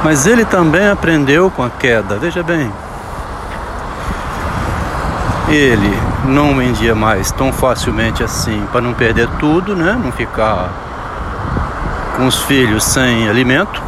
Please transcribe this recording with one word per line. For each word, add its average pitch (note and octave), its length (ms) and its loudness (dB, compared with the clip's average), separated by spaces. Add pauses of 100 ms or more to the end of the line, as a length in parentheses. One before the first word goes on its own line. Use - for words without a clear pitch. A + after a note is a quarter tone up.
Mas D3+ 220 2
ele A3+ 200 6
também F3+ 440 4
aprendeu E3 600 4
com C#3+ 100 -6
a B2 80 -2
queda, G#2+ 480 0
veja E3+ 240 -2
bem. D#3+ 300 -2 (2750)
Ele A#2 460 4 (280)
não C#3 320 4
vendia A#2 400 2
mais G#2+ 360 0
tão C3+ 220 0
facilmente A2+ 720 0
assim, G#2+ 480 -2
pra B2 100 0
não A#2+ 120 -2
perder A2+ 340 2 (100)
tudo, F3+ 380 0
né? F#3 260 0
Não C#3 100 -2
ficar G#2+ 580 -2 (1500)
com B2+ 100 0
os B2+ 180 0
filhos A#2+ 400 2
sem A#2+ 460 2
alimento. B2+ 580 2